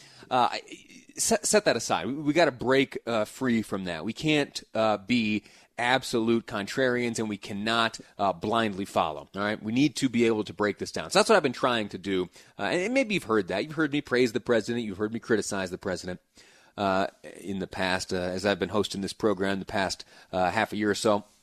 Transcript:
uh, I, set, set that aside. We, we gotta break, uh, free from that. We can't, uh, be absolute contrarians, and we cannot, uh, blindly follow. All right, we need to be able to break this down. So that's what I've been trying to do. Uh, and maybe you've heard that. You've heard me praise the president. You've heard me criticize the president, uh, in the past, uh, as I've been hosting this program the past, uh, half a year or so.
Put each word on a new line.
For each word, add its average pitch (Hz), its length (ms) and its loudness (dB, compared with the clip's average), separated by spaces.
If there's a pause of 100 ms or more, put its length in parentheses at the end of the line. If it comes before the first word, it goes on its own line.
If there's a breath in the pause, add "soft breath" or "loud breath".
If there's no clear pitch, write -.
(300 loud breath)
uh, 123 220 4
I, 110 100 -8 (560)
set, - 260 0
set - 220 2
that 127 100 4
aside. 92 300 -2
We, 127 80 -4
we 147 180 -2
gotta 151 200 4
break, 127 440 2 (100)
uh, 113 200 0
free 120 340 0
from 98 240 -6
that. 85 220 -6
We 113 80 -6
can't, 151 480 0 (120)
uh, 110 220 2
be 107 460 0 (340 soft breath)
absolute 117 720 2
contrarians, 120 720 -2
and 113 100 -2
we 104 100 -6
cannot, 110 600 -2 (200 loud breath)
uh, 98 140 2
blindly 104 520 0
follow. 78 500 -2
All 98 80 -4
right, 104 200 -4
we 110 100 -4
need 139 240 2
to 135 120 0
be 117 180 4
able 107 180 2
to 90 100 -10
break 104 240 0
this 92 140 -8
down. 80 180 -8
So 180 80 4
that's 214 100 4
what 226 80 6
I've 180 60 4
been 139 100 0
trying 117 380 0
to 98 80 -10
do. 92 320 0 (280 loud breath)
Uh, 98 40 -6
and 180 320 -2
maybe 233 200 2
you've 160 100 -2
heard 107 240 2
that. 95 160 -2
You've 156 100 -10
heard 151 180 0
me 143 80 0
praise 123 320 2
the 117 80 -2
president. 117 460 0
You've 98 120 -8
heard 107 140 -2
me 113 60 -6
criticize 98 520 0
the 90 60 -6
president, 90 440 -6 (540 soft breath)
uh, 95 320 2 (320)
in 98 200 -6
the 90 80 -4
past, 92 480 -2
uh, - 20 -2
as 92 300 -4
I've 98 120 2
been 92 120 -2
hosting 98 320 -2
this 95 100 -6
program 98 460 0
the 92 80 -8
past, 98 400 -4 (260 loud breath)
uh, 92 180 2
half 107 220 0
a 98 40 -6
year 104 140 0
or 98 40 2
so. 104 300 2 (180)